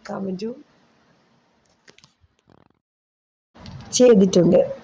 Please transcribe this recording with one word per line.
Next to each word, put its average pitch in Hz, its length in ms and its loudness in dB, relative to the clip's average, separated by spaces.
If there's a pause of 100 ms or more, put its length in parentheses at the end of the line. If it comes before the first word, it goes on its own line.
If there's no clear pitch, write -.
കമന്റും 196 460 -10 (3250)
ചെയ്തിട്ടുണ്ട്. 190 680 4 (260)